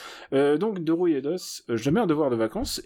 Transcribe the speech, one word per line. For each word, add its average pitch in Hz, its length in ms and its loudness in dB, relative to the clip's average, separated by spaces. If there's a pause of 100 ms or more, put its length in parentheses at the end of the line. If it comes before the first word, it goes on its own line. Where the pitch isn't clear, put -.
(320)
Euh, 143 260 4
donc, 185 260 -2
De 160 80 2
rouille 170 220 2
et 131 80 -2
d'os, 170 480 -6
euh, 117 60 0
je 110 100 -4
le 143 40 4
mets 202 100 4
en 220 60 2
devoir 151 240 2
de 120 60 2
vacances. 143 500 -2